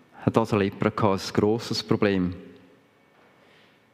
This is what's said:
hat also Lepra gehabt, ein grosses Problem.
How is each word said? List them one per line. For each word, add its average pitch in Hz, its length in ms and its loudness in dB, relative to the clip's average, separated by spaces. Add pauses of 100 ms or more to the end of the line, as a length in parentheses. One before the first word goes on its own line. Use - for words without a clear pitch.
(200)
hat - 160 0
also 113 220 2
Lepra 101 320 0
gehabt, 98 360 0
ein - 60 -10
grosses 113 500 0
Problem. 95 520 0 (1600)